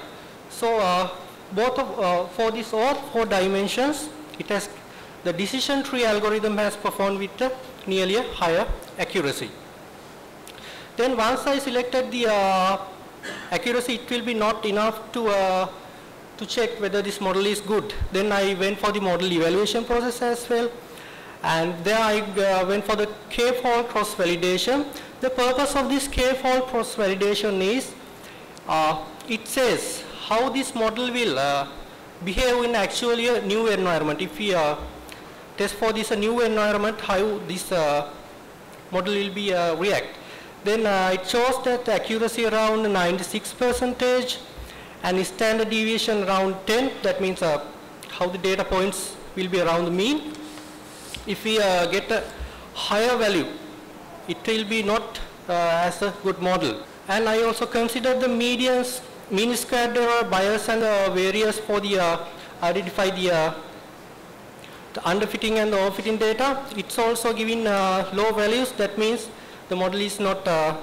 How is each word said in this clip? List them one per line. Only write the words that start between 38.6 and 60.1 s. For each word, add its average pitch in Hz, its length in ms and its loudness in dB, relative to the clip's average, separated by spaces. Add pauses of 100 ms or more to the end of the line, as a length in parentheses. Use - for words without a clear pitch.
model 185 220 0
will 202 200 -2
be, 202 200 -2
uh, 170 220 2
react. 165 320 0 (560)
Then, 220 220 2
uh, 190 280 4
it 185 140 -2
shows 247 360 2
that 247 240 0
accuracy 226 580 2
around 220 460 4
ninety-six 180 600 0
percentage 247 840 2 (640)
and 185 220 2
standard 220 440 2
deviation 220 580 2
around 190 280 2 (120)
ten. 247 240 2 (100)
That 185 200 2
means, 185 200 -2
uh, 147 220 2 (460)
how - 180 -2
the 185 100 -4
data 190 280 0
points 190 500 -2 (220)
will 185 100 0
be 180 140 2
around 170 240 2
the 170 60 0
mean. 277 420 0 (920)
If 202 200 -4
we, 220 140 2
uh, 185 260 4
get 190 260 0
a 202 120 0 (500)
higher 226 420 2
value, 202 320 4 (800)
it - 180 -6
will 220 200 0
be 220 180 0
not, 208 360 -2 (280)
uh, 170 400 4
as 170 140 -4
a 202 120 0 (100)
good 185 180 0
model. 175 420 0 (240)
And 220 220 2
I 220 140 4
also 226 220 0
considered 240 540 2
the 254 80 2
medians, 247 720 2 (300)
mean 226 240 2
squared 240 400 0
error, 233 320 4